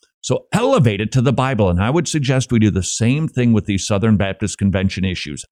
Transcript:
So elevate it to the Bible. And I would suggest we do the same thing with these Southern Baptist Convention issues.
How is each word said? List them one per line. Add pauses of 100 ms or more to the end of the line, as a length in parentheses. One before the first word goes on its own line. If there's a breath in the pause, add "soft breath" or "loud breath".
(200)
So
elevate
it
to
the
Bible.
And
I
would
suggest
we
do
the
same
thing
with
these
Southern
Baptist
Convention
issues.